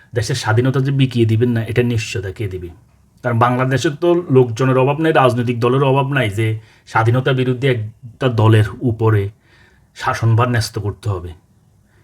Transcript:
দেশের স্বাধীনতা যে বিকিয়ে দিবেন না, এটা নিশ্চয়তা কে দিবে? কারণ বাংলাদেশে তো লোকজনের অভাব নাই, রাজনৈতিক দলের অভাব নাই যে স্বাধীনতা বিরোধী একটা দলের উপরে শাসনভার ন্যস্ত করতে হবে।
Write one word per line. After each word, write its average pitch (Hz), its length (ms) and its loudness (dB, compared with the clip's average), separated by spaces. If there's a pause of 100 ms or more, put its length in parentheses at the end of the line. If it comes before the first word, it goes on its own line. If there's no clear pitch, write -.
(160)
দেশের 135 200 -2
স্বাধীনতা 127 440 0
যে 135 120 0
বিকিয়ে 123 340 2
দিবেন 113 240 2
না, 117 140 -2
এটা 113 200 -8
নিশ্চয়তা 113 480 -6
কে 104 160 -10
দিবে? 87 220 -10 (540)
কারণ 120 160 -2
বাংলাদেশে 127 500 2
তো 175 420 0
লোকজনের 127 460 2
অভাব 139 220 2
নাই, 160 120 2
রাজনৈতিক 123 480 2
দলের 123 240 2
অভাব 135 240 2
নাই 131 220 -2
যে 110 300 -2 (280)
স্বাধীনতা 120 460 2
বিরোধী 127 340 -2
একটা 120 600 -4
দলের 110 360 4 (180)
উপরে 110 480 0 (680)
শাসনভার 120 540 0
ন্যস্ত 113 300 -4
করতে 101 300 -8
হবে। 85 240 -8 (720)